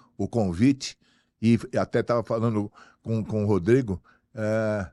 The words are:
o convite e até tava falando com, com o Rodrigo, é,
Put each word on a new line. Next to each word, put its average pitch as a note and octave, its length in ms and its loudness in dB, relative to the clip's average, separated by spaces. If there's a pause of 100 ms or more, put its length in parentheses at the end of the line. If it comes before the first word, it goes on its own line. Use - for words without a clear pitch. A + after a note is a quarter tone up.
(160)
o G2 120 -4
convite A#2 680 0 (440)
e A2+ 180 4 (180)
até A2 260 0
tava A#2+ 200 0
falando A2 480 -2 (320)
com, A2 220 -4
com G#2+ 200 -2
o - 20 0
Rodrigo, G2+ 540 2 (340)
é, G#2+ 580 -2